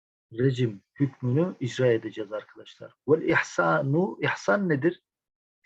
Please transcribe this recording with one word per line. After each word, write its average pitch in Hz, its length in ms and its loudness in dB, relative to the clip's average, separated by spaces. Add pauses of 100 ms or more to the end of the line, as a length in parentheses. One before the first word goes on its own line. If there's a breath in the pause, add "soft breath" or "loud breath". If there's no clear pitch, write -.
(320)
rejim 120 500 -2 (120)
hükmünü 139 680 -2
icra 127 320 2
edeceğiz 110 400 -4
arkadaşlar. - 640 -14 (140)
Vel 160 140 4
ihsanu, 160 1000 0
ihsan 196 460 0
nedir? 156 340 0 (640)